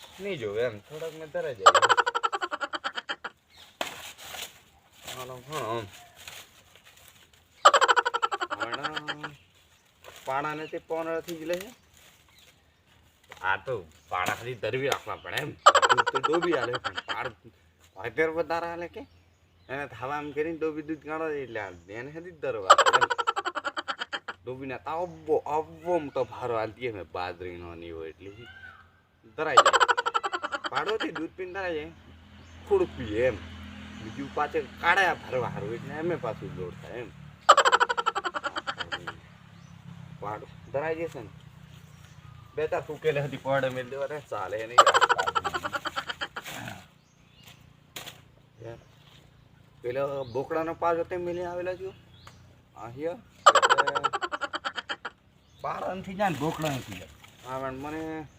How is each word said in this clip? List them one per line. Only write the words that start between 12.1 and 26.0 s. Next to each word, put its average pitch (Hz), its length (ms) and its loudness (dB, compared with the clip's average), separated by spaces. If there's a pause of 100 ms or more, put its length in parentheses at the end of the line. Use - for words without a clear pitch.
આ 95 160 2
તો 104 280 -4 (240)
પાણા 95 260 0
ખાલી 120 200 -8
ધરવી 131 320 0
રાખવા 107 280 0
પડે 90 200 -8
એમ. 143 160 -2
દૂધ 508 520 6
તો 453 160 0
ડોબી 349 320 2
હાલે 139 220 2
પણ - 200 -4
પાડ 127 340 -6 (680)
ભાગર 117 340 2
વધારે 165 380 0
હાલે 170 200 -6
કે? 269 200 -12 (600)
એને 139 180 -4
થાવા 127 300 -4
એમ 147 140 -4
કરીને 156 260 -2
ડોબી 156 240 -2
દૂધ 147 240 -6
કાઢો 160 240 -2
એટલે 123 320 -4
હાલ 90 280 -10
એને 120 220 -8
હજી 170 200 -12
જ 156 80 -20
ધરવા 113 300 -2
પડે 508 280 6
એમ. 466 100 4 (1400)
ડોબીને 131 320 -6
તો 160 260 -4
અબ્બો, 160 340 0
અબ્બો 160 580 0
આમ 151 140 2